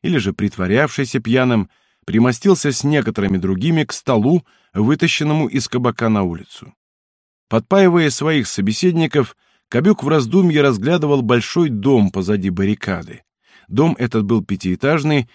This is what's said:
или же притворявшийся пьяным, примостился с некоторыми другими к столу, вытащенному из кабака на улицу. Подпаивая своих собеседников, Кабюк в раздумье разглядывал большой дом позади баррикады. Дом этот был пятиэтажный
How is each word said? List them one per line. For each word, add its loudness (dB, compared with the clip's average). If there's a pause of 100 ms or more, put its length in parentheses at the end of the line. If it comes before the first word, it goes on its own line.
или 0
же -2
притворявшийся -2
пьяным, 0 (360)
примостился 0
с -6
некоторыми 0
другими 0
к -12
столу, 0 (300)
вытащенному 0
из -4
кабака -2
на 0
улицу. -10 (760)
Подпаивая 2
своих -2
собеседников, 0 (320)
Кабюк 2
в -2
раздумье 2
разглядывал 0
большой 0
дом 2
позади -2
баррикады. -4 (440)
Дом 2
этот -2
был 0
пятиэтажный -2